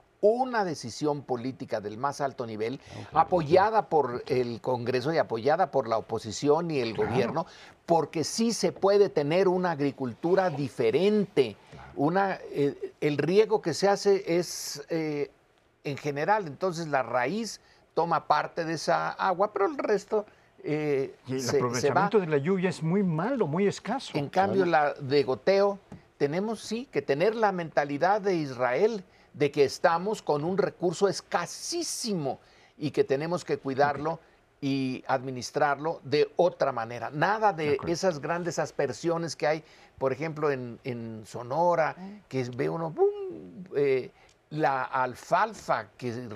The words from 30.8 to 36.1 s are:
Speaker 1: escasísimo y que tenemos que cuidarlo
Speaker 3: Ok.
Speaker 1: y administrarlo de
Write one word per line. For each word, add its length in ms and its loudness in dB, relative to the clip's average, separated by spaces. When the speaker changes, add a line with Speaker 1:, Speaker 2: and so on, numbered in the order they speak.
Speaker 1:
escasísimo 1300 -4
y 140 -4
que 140 0
tenemos 420 -2
que 140 -2
cuidarlo 540 0
Speaker 3:
Ok. 60 -10
Speaker 1:
y 460 -2
administrarlo 960 -2
de 340 2